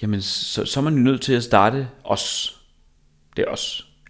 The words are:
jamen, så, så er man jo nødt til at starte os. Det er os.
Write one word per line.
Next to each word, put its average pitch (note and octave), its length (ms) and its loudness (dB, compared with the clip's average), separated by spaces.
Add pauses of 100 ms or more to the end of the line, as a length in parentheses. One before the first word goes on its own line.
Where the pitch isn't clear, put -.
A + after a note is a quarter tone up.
jamen, G#2 200 -2
så, - 440 -4
så - 140 -4
er C#3 40 0
man D#3 100 0
jo C#3 60 2
nødt B2+ 220 4
til C3 120 0
at A#2+ 100 2
starte A#2+ 440 4 (160)
os. - 520 -4 (840)
Det - 100 0
er - 40 -6
os. - 360 -10 (220)